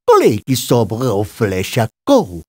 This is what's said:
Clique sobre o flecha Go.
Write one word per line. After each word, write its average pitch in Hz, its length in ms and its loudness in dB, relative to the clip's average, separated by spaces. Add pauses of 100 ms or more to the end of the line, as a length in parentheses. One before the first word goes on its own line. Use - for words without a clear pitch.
Clique 175 500 2
sobre 120 500 -2
o 104 180 0
flecha 101 640 -4 (180)
Go. 101 420 0